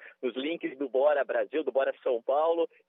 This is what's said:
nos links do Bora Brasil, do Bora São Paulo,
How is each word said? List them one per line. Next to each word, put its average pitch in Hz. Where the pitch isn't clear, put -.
nos 120
links 151
do 139
Bora 135
Brasil, 120
do 131
Bora 135
São 117
Paulo, 165